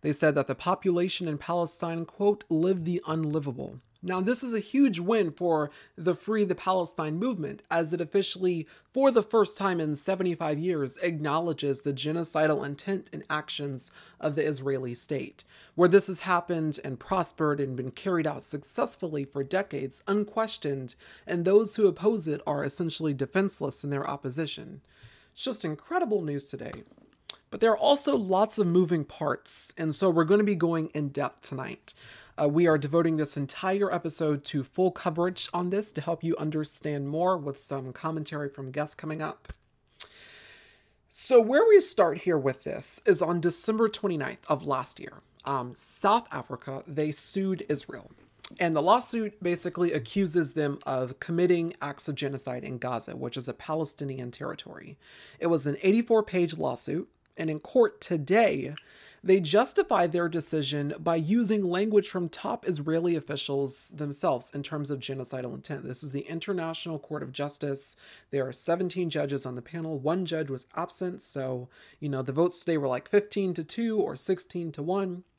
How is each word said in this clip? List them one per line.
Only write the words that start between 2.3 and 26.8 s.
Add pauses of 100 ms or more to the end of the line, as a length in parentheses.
"live
the
unlivable." (220)
Now,
this
is
a
huge
win
for (260)
the
Free
the
Palestine
movement,
as
it
officially, (240)
for
the
first
time
in
seventy-five
years,
acknowledges
the
genocidal
intent
and
actions (300)
of
the
Israeli
state. (320)
Where
this
has
happened
and
prospered
and
been
carried
out
successfully
for
decades,
unquestioned, (320)
and
those
who
oppose
it
are
essentially
defenseless
in
their
opposition. (500)
It's
just
incredible
news
today. (680)